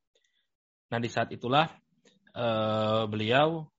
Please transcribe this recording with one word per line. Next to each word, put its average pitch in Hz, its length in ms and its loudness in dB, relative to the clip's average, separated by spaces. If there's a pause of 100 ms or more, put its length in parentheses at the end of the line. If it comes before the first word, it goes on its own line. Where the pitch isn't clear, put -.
(920)
Nah, 117 80 -2
di 120 80 -2
saat 101 240 -4
itulah, 139 400 0 (640)
eh, 110 720 0
beliau, 135 720 0